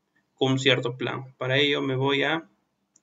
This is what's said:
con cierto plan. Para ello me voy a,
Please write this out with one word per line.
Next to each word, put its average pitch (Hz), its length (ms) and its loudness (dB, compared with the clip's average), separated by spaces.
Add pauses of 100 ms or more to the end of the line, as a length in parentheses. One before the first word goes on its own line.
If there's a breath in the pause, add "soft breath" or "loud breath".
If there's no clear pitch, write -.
(360)
con 131 240 2
cierto 131 380 2
plan. 123 420 -6
Para 131 180 0
ello 143 240 2
me 135 140 -2
voy 139 260 0
a, 156 260 -2 (560)